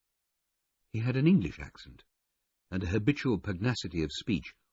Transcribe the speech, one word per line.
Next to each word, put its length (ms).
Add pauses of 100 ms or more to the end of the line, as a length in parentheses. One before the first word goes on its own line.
(920)
He 80
had 160
an 100
English 320
accent, 460 (680)
and 140
a 20
habitual 520
pugnacity 680
of 80
speech 420 (180)